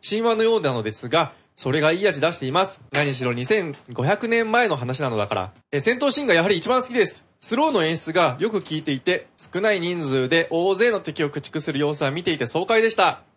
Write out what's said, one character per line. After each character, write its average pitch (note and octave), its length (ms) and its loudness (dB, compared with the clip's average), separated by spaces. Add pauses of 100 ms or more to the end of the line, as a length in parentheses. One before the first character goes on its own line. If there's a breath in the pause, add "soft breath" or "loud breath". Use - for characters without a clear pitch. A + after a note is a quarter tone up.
神 G#3+ 180 -2
話 A3+ 120 2
の A3 80 0
よ A3+ 140 4
う G#3 40 2
な D3 120 0
の A#2 100 -2
で G#2+ 80 -2
す A#2 180 -10
が、 D#3 240 0 (220 loud breath)
そ - 160 -6
れ D3+ 100 2
が D3+ 120 4
い F3+ 80 0
い G#3 80 2
味 D3 120 0
出 D#3+ 120 2
し - 80 -8
て C3+ 60 -6
い B2+ 40 -4
ま F3+ 160 2
す。 - 240 -12
何 C#3+ 240 0
し B2+ 80 -6
ろ B2 100 0
二 A#2+ 120 -4
千 F3+ 280 0 (200)
五 A#2 100 -6
百 G3+ 240 0
年 A3+ 240 2
前 A#3 160 4
の F3 80 2
話 B2+ 260 -4
な C3+ 100 -2
の A2+ 60 -2
だ G2+ 120 0
か A2 80 -2
ら。 F#2+ 160 -4 (180)
え、 D3 80 -2
戦 A#3+ 220 0
闘 C#4+ 100 2
シ C#4+ 120 0
ー - 20 -4
ン - 20 -2
が G3+ 80 4
や E3 80 6
は F#3 60 2
り G3+ 80 4
一 E3 120 -4
番 B3 140 2
好 B3+ 60 -4
き B3 40 -8
で A3+ 140 2
す。 - 180 -12 (140)
ス - 160 -6
ロ D4+ 140 2
ー - 20 2
の G3+ 140 2
演 D#3+ 120 0
出 D#3+ 160 -8
が D#3+ 280 2
よ G#3+ 100 0
く G#3 120 -2
効 - 100 -14
い D#3 100 -4
て D3+ 80 -4
い C3+ 80 -2
て、 - 380 -2
少 - 240 -8
な G#3+ 100 2
い G3 100 2
人 E3+ 220 -4
数 C3 260 0
で E3 220 2
大 F3 240 2
勢 A#3 160 2
の G#3 80 0
敵 D#3 240 -6
を D3 80 -2
駆 D3 100 -8
逐 - 200 -8
す D#3+ 120 -6
る C#3 60 -2
様 D3 160 0
子 D3 80 -6
は C#3 80 0
見 E3+ 140 -6
て F3+ 80 0
い D3+ 60 -2
て B2 80 -2
爽 E3+ 200 -2
快 A3+ 160 4
で A3+ 80 4
し A3 60 -4
た。 F3 240 4 (160)